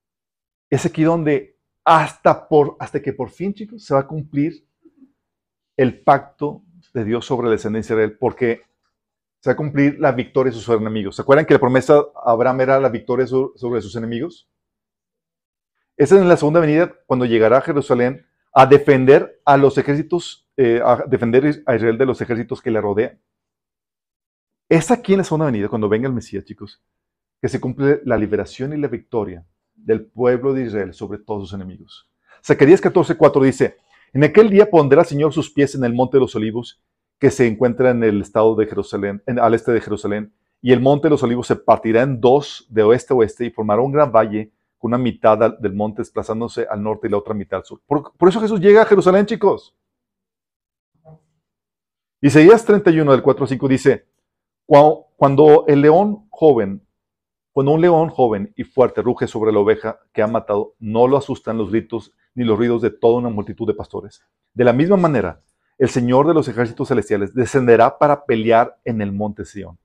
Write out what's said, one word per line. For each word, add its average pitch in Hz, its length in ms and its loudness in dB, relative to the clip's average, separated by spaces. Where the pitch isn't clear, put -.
es 143 180 -2
aquí 160 160 -4
donde 156 560 -2
hasta 156 640 0
por, 147 320 2
hasta 143 240 -10
que 139 100 -8
por 123 180 -10
fin, 196 220 -10
chicos, 214 320 -18
se - 80 -8
va 135 80 0
a 139 60 -8
cumplir 151 580 -8
el 127 240 -2
pacto - 640 -2
de 117 100 -6
Dios 113 220 -6
sobre 120 220 -4
la 110 60 2
descendencia 110 420 -6
de 110 60 2
Israel, 107 180 -4
porque 117 420 -4
se - 100 -4
va - 40 2
a - 20 -16
cumplir 143 420 -2
la 147 140 0
victoria 127 400 -4
sobre 110 120 -14
sus 113 160 -2
enemigos. 107 360 -8
¿Se 107 60 -10
acuerdan 143 220 2
que 156 100 2
la 127 60 4
promesa 131 440 2
a 117 160 -4
Abraham 123 300 0
era 135 180 0
la 135 100 0
victoria 120 380 -4
so-, 131 300 -4
sobre 120 240 -6
sus 98 160 -14
enemigos? 117 520 -10
Esa 147 180 2
es 196 80 6
en 180 60 2
la 170 80 4
segunda 151 240 0
venida, 165 340 0
cuando 127 180 -2
llegará 113 320 2
a 135 60 2
Jerusalén 139 640 -4
a 139 120 6
defender 139 800 4
a 143 120 4
los 139 200 2
ejércitos, 147 800 -6
eh, 120 280 0
a 120 240 2
defender 131 580 0
a 127 80 0
Israel 113 240 -2
de 135 80 0
los 123 140 -4
ejércitos 113 420 -8
que 127 80 -6
le 110 100 -2
rodean. 104 380 -4
Es 165 240 0
aquí 233 220 -2
en 196 40 0
la 185 60 -2
segunda 156 220 -4
venida, 104 220 -4
cuando 107 200 -4
venga 110 180 -2
el 131 80 -6
Mesías, 101 300 -12
chicos, - 360 -20
que - 80 -6
se - 100 -6
cumple 139 460 -2
la 117 140 -2
liberación 107 560 -6
y - 20 -8
la 143 120 -6
victoria 92 580 -10
del 110 300 -4
pueblo 123 480 -2
de 131 120 -4
Israel 104 280 -8
sobre 101 260 -14
todos 101 300 -12
sus 95 60 -16
enemigos. - 560 -18
Zacarías 147 380 4
catorce 175 340 0
cuatro 143 260 4
dice, 127 360 -2
"En 135 120 0
aquel 208 260 4
día 202 180 4
pondrá 147 320 4
el 170 60 2
Señor 147 260 -2
sus - 180 -6
pies 143 240 -2
en 135 100 -6
el 117 100 -2
monte 127 240 0
de - 20 4
los 120 160 -4
olivos, 110 460 -8
que 135 120 2
se 123 160 0
encuentra 120 460 0
en 117 100 -2
el 101 180 0
estado 110 360 0
de 107 100 0
Jerusalén, 101 580 -8
en, 123 140 -6
al 117 160 2
este 117 180 -2
de 110 80 0
Jerusalén, 104 540 -8
y 123 120 0
el 120 80 2
monte 143 260 0
de 151 60 2
los 135 100 0
olivos 120 240 -4
se 117 100 -2
partirá 110 460 0
en 135 180 -4
dos 135 480 0
de 110 140 -2
oeste 123 320 2
a - 20 2
oeste 117 300 -2
y 113 40 -10
formará 107 300 -2
un 139 120 -4
gran 143 200 0
valle 107 400 -2
con 113 140 -8
una 123 80 -2
mitad 113 440 0
al, 110 180 0
del 98 120 -6
monte 107 300 -8
desplazándose 110 680 -8
al 104 140 -8
norte 107 240 -6
y 107 40 -4
la 104 60 -2
otra 101 160 -6
mitad 98 280 -10
al - 40 -18
sur". - 220 -20
Por, 143 320 -6
por 175 100 4
eso 226 140 -2
Jesús 214 180 -2
llega 202 220 6
a 214 40 2
Jerusalén, 196 380 2
chicos. 202 500 -4
Isaías 160 460 6
treinta 202 240 2
y 160 100 2
uno, 139 120 4
del 123 100 2
cuatro 135 220 0
al 117 40 -6
cinco 131 180 -4
dice, 131 400 0
Cua-, 151 400 4
cuando 147 500 4
el 147 140 4
león 190 480 2
joven 110 580 0
cuando 139 120 0
un 160 100 0
león 165 260 2
joven 107 480 -2
y 120 80 -10
fuerte - 380 -2
ruge 117 240 -2
sobre 110 260 -4
la 104 60 0
oveja 107 420 -2
que 113 80 -2
ha 107 40 -2
matado, 107 520 -6
no 113 280 0
lo 135 120 2
asustan 117 400 -8
los 98 120 -6
gritos 110 460 -8
ni 123 80 -6
los 110 140 0
ruidos 117 240 0
de 110 80 0
toda 117 300 -2
una 120 100 -6
multitud 107 380 -10
de 107 80 -2
pastores. 101 500 -16
De 120 100 -2
la 120 80 4
misma 165 240 0
manera, 135 460 -2
el 131 140 0
Señor 127 360 2
de 170 60 2
los 151 160 0
ejércitos 117 400 -6
celestiales 101 460 -4
descenderá 120 640 2
para 147 260 0
pelear 113 580 0
en 113 200 -6
el 101 100 -6
monte 104 320 -8
Sión. 90 400 -20